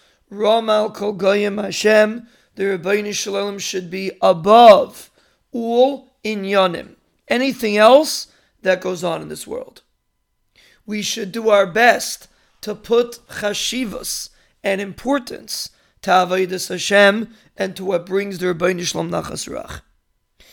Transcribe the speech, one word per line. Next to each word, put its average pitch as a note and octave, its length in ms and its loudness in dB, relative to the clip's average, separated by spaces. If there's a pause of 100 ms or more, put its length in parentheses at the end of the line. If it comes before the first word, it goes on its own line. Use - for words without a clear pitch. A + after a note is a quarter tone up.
(300)
"Ram A3 400 0
al G#3+ 220 0
Kol G#3 200 -6
Goyim G3+ 460 -2
Hashem, G#3+ 680 2 (300)
the F#3+ 80 -6
Ribbono G3+ 500 -2
Shel G3 200 -8
Olam G3+ 260 -6
should F#3 320 -10
be F#3+ 300 -8
above F#3+ 920 6 (400)
all A#3+ 600 0 (100)
inyanim." F#3+ 720 -2 (320)
Anything A#3+ 480 -2
else B3 520 4 (340)
that F#3 180 0
goes F3+ 240 -8
on E3 180 -4
in D3+ 60 -14
this D#3 180 -14
world. - 360 -14 (1040)
We G#3 160 -8
should G3 320 -6
do A3 160 -2
our G3+ 180 4
best G#3+ 640 0 (320)
to G#3+ 140 -8
put A#3+ 520 -2
chashivas G#3 1000 -8 (340)
and G3 160 -2
importance - 920 -8 (300)
to - 100 -2
Avodas F#3 580 0
Hashem G3+ 680 2 (220)
and F#3+ 180 -6
to F#3+ 80 -12
what F3+ 220 -4
brings G3 320 -4
the F3+ 80 -6
Ribbono F3 400 -2
Shel E3 180 -6
Olam E3 60 -8
nachas - 400 -8
ruach, - 320 -12 (720)